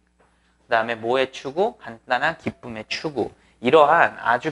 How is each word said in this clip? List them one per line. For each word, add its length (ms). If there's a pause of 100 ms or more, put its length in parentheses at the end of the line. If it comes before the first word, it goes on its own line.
(640)
그다음에 300
뭐의 380
추구? 460
간단한 600
기쁨의 500
추구. 440 (300)
이러한 580
아주 320